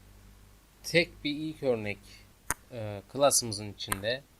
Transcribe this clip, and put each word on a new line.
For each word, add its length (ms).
Tek 420
bir 120
ilk 260
örnek, 360
e, 300
klasımızın 600
içinde 500